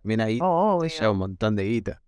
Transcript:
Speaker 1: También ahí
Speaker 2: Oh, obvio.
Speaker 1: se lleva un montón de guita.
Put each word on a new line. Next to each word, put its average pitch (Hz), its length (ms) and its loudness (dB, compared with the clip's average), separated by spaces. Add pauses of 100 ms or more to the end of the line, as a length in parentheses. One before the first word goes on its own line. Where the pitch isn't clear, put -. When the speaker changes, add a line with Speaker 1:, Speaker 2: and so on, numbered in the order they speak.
Speaker 1:
También 110 200 -2
ahí 113 200 0
Speaker 2:
Oh, 185 360 2
obvio. 165 120 0
Speaker 1:
se 160 100 -8
lleva 110 120 2
un 98 80 0
montón 95 360 -2
de 98 100 -2
guita. 104 420 -4